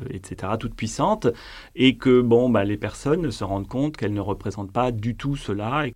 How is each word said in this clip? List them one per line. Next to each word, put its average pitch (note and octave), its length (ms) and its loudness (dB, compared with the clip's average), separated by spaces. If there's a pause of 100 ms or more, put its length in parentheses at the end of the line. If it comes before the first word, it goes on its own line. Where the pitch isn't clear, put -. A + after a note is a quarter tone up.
(100)
et F#2+ 160 -8
cetera, G2 300 -4
toute A2+ 180 -6
puissante, D#3+ 520 -2 (480)
et B2+ 240 6
que, B2 240 6
bon, A#2+ 260 6
bah, G#2+ 160 2
les G#2 140 -2
personnes C#3+ 520 -2
se A2 140 -6
rendent G2 240 -2
compte D3 280 -2
qu'elles G#2 180 -2
ne G2+ 60 -2
représentent G2 520 -6
pas B2 180 2
du A2+ 260 -2
tout C#3 200 -4
cela A#2 500 -2
et - 100 -8